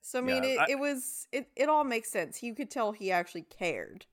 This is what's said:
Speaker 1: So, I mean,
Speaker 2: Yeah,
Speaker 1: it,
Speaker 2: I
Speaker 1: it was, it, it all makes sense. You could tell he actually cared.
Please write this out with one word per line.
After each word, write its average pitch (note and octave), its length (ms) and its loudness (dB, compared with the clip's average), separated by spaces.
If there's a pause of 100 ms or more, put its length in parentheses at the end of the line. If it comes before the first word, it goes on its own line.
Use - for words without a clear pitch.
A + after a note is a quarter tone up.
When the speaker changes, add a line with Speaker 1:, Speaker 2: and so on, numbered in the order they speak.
Speaker 1:
So, - 200 -4
I - 20 0
mean, C4 220 2
Speaker 2:
Yeah, C4 60 4
Speaker 1:
it, C4 100 4
Speaker 2:
I B3 100 6
Speaker 1:
it C#4 80 2
was, C#4 540 -2
it, C4+ 240 -4
it C#4 120 4
all D4+ 160 6
makes A#3 260 -2
sense. - 320 -4
You A#3 120 -6
could B3+ 160 -6
tell A3 220 0
he G#3 180 -4
actually F3 320 0
cared. - 720 -6